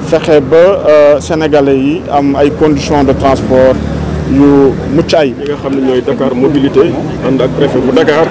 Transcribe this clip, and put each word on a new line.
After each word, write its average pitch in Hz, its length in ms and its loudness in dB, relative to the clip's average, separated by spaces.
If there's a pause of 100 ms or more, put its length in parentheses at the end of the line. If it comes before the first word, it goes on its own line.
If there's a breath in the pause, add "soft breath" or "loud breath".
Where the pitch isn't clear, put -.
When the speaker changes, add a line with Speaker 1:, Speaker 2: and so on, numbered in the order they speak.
Speaker 1:
fexe 156 320 2 (100)
ba, 156 80 2
euh, 151 640 4
Sénégalais 147 580 0
yi 143 240 -2 (100)
am 143 240 0
ay 143 160 0
conditions 147 520 0
de 135 100 0
transport 131 600 2 (580)
yu 139 400 4 (220)
mucc 160 220 0
ayib. 139 240 0
Speaker 2:
Ñi 143 100 -8
nga 143 60 -4
xam 139 200 -6
ne 135 120 -2
ñooy 127 140 0
Dakar 127 340 -4
Mobilité, 139 560 0 (360)
ànd 131 140 0
ak 127 160 0
préfet - 220 0
bu 123 160 -2
Dakar 151 360 2